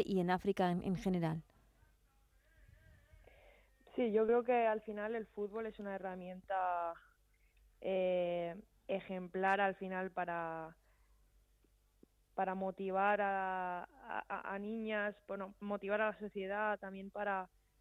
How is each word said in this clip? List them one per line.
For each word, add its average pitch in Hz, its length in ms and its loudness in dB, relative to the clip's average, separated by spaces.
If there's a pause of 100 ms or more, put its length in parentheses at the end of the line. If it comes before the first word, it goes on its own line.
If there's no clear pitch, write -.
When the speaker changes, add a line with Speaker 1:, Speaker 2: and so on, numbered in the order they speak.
Speaker 1:
y 190 140 2
en 180 120 4
África 180 420 4
en, 175 100 0
en 185 140 2
general? 165 480 0 (2500)
Speaker 2:
Sí, 247 180 4
yo 220 140 6
creo 240 180 6
que 240 220 4
al 214 160 2
final 208 320 -4
el 220 120 -4
fútbol 208 400 -6
es 220 120 -10
una 202 160 -6
herramienta, 185 1000 -4 (840)
eh, 180 720 0 (320)
ejemplar 190 720 0
al 196 160 4
final 185 340 -4
para, 165 640 -4 (1600)
para 190 200 0
motivar 190 680 2
a, 185 640 -2
a, - 680 -8
a 196 40 -4
niñas, 214 560 -2 (120)
bueno, 196 340 -8
motivar 202 400 -2
a 214 120 2
la - 60 -10
sociedad, 202 600 -2
también 190 320 -10
para, 196 380 -2 (320)